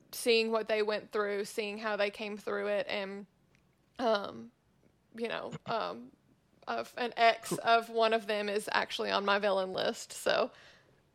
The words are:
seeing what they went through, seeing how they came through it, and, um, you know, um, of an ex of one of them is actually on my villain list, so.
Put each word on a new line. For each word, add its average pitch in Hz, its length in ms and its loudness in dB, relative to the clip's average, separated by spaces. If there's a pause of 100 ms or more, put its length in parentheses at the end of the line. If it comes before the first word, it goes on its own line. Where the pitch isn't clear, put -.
(120)
seeing 226 400 2
what 220 160 0
they 214 140 2
went 208 300 -2
through, 202 320 0
seeing 208 340 -6
how 214 180 -2
they 202 140 2
came 208 280 -8
through 202 300 -4
it, 208 200 0
and, 196 380 -6 (720)
um, 226 540 0 (640)
you 233 100 -4
know, 214 380 -6
um, 226 460 -6 (560)
of 233 300 -6
an 240 180 -4
ex 226 420 4
of 233 320 4
one 226 240 4
of 220 140 0
them 208 220 0
is 202 220 -2
actually - 380 0
on 196 140 2
my 202 140 4
villain 190 340 2
list, - 400 -2
so. - 380 2 (640)